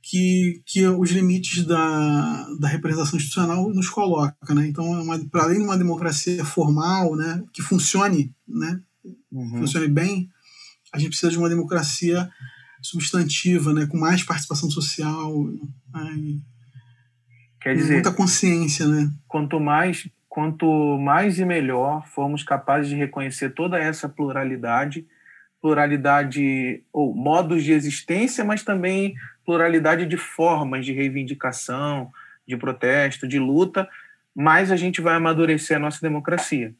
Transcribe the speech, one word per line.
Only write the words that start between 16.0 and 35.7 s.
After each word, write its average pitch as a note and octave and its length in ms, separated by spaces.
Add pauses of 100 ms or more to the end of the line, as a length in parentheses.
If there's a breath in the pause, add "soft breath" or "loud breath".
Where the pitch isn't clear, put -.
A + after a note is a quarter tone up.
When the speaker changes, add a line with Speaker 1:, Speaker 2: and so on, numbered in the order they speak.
Speaker 1:
e D3 220 (1200 soft breath)
Speaker 2:
Quer C3+ 140
Speaker 1:
com D#3+ 80
Speaker 2:
dizer, D3+ 120
Speaker 1:
muita C#3 180
consciência, E3+ 760
né? D3 240 (160)
Speaker 2:
quanto D3+ 320
mais, D#3 480 (220)
quanto D3+ 680
mais E3+ 400
e F#3 60
melhor D3 680
formos C#3+ 300
capazes C#3+ 460
de C#3+ 60
reconhecer C3+ 600
toda F3 240
essa D#3 280
pluralidade, C3+ 960 (560 soft breath)
pluralidade C#3+ 1200 (100)
ou C3+ 220
modos D#3 480
de D3+ 80
existência, F3 760
mas G#3 180
também F#3+ 520 (300 loud breath)
pluralidade E3 600
de D#3+ 120
formas D3+ 680
de C3+ 80
reivindicação, C3+ 1160 (380 loud breath)
de B2 80
protesto, C3 720
de C#3 120
luta, F3+ 480 (480 loud breath)
mais D#3+ 360
a F#3 40
gente F3 260
vai E3 140
amadurecer D#3+ 600